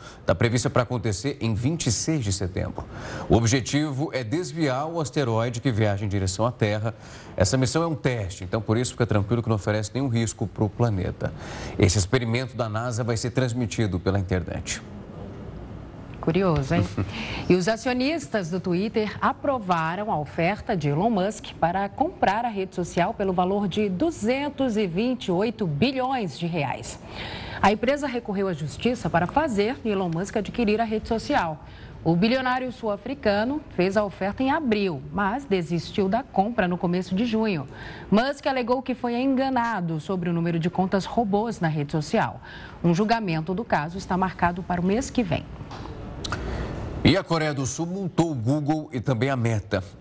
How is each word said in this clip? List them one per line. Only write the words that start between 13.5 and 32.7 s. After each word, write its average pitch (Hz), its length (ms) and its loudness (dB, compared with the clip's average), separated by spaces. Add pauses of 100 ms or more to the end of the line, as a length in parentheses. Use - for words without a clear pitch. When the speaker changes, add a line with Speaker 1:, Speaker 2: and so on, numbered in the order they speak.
Speaker 1:
pela 95 200 2
internet. 87 600 -2 (1400)
Speaker 2:
Curioso, 160 540 2
hein? 101 100 4 (300)
Speaker 1:
<laughs> - 340 -6
Speaker 2:
E 180 60 8
os 180 120 2
acionistas 247 840 0
do 185 80 -2
Twitter 190 640 0
aprovaram 202 880 0
a 180 80 2
oferta 175 600 0
de 147 100 0
Elon 156 220 2
Musk 208 380 0 (120)
para 196 300 2
comprar 240 560 0
a - 20 -2
rede 196 260 -4
social 180 400 0
pelo 190 200 0
valor 190 340 2
de 208 220 2
duzentos 269 880 0
e 214 100 2
vinte 233 380 0
e 196 80 0
oito 208 340 0
bilhões 247 720 0
de 170 80 -2
reais. 143 500 -4 (640)
A 196 120 6
empresa 269 340 0
recorreu 214 400 -2
à 185 60 0
justiça 160 560 -2
para 170 180 4
fazer 240 560 0
Elon 196 240 0
Musk 170 300 -2
adquirir 208 420 0
a 233 60 2
rede 220 240 -4
social. 208 560 0 (360)
O 165 140 4
bilionário 254 560 2